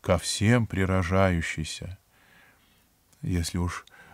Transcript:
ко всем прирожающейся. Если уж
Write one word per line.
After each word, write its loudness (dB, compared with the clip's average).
ко 2
всем 2
прирожающейся. 0
Если -2
уж -4